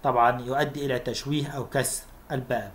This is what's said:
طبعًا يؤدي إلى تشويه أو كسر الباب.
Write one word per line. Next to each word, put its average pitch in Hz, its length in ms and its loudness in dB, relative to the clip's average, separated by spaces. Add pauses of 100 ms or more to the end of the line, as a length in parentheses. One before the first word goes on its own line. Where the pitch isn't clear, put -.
طبعًا 123 380 4
يؤدي 143 460 -2
إلى 127 120 0
تشويه 139 480 -2
أو 139 200 -6
كسر - 380 -2 (280)
الباب. 123 420 -2